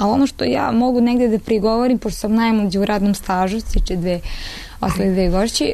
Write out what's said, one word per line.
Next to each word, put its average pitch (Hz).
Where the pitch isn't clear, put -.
A 202
ono 269
što -
ja -
mogu 247
negde 240
da 220
prigovorim, 226
pošto 214
sam 214
najmlađa 214
u 202
radnom 202
stažu, 190
tiče -
dve, 175
ostale 190
dve 185
gošći, 214